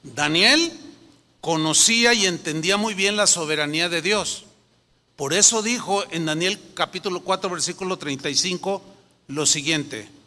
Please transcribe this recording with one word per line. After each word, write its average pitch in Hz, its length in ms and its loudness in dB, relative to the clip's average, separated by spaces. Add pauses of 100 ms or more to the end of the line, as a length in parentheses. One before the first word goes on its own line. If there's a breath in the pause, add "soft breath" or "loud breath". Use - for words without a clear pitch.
Daniel 170 680 2 (680)
conocía 170 720 4
y 208 120 2
entendía 165 520 0
muy 214 160 0
bien 196 240 0
la 208 100 2
soberanía 156 640 0
de 170 120 -2
Dios. 190 440 -2 (680)
Por 139 180 -4
eso 208 280 4
dijo 202 500 -2
en 165 140 -4
Daniel 170 340 0 (160)
capítulo 175 460 -4
cuatro, 185 280 -2
versículo 180 480 -4
treinta 147 320 -6
y 139 60 -4
cinco, 185 480 -2 (440)
lo 143 180 -2
siguiente. 139 640 -2 (160)